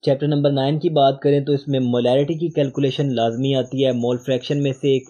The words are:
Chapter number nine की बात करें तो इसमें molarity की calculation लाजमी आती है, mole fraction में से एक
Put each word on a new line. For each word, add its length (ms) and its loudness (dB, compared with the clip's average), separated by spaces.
Chapter 240 0
number 240 2
nine 280 0
की 100 -2
बात 340 2
करें 220 2
तो 80 0
इसमें 280 -2
molarity 580 2
की 100 -2
calculation 640 -2
लाजमी 420 0
आती 300 -2
है, 100 2
mole 240 0
fraction 400 -4
में 160 0
से 220 0
एक 140 -4